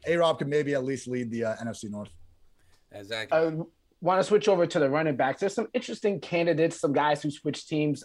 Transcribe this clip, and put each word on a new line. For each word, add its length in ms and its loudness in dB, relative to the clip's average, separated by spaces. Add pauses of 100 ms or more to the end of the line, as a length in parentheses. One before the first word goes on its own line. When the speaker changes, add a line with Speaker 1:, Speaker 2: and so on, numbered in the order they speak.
Speaker 1:
A-Rob 340 2
could 100 -4
maybe 260 0
at 80 0
least 240 -4
lead 240 -4
the, 140 -4
uh, 160 -2
N 80 -6
F 80 -8
C 120 -10
North. 220 -10 (840)
Speaker 2:
Exactly. 440 -4
Speaker 3:
I 160 2 (480)
wanna 240 2
switch 240 4
over 180 4
to 120 -2
the 100 4
running 280 2
backs. 240 0
There's 120 0
some 220 -2
interesting 440 -2
candidates, 640 0
some 140 0
guys 260 2
who 100 -2
switch 360 -6
teams. 380 0